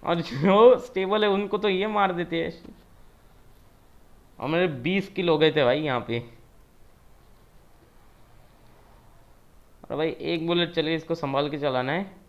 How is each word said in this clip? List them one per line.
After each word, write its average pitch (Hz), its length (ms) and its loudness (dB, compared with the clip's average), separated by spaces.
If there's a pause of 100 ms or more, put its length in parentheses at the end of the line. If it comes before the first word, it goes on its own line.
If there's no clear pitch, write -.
और 170 160 0
जो 202 580 6
stable 196 460 -2
है 208 60 2
उनको 202 280 -2
तो 208 100 0
ये 190 180 0
मार 202 260 0
देते 170 320 -4
हैं। - 300 -12 (1700)
और 131 80 -6
मेरे 170 180 0
बीस 170 420 -2
किल - 200 -4
हो 156 100 2
गए 156 140 4
थे 147 120 2
भाई 127 160 2
यहाँ 135 200 -2
पे। 113 180 -4 (3750)
और - 60 -6
भाई 156 140 -2
एक 165 360 -6
bullet 175 280 0
चली, 160 200 -2
इसको 160 200 -6
संभाल 143 360 -4
के 151 80 -8
चलाना 131 340 -2
है। 190 180 -4 (180)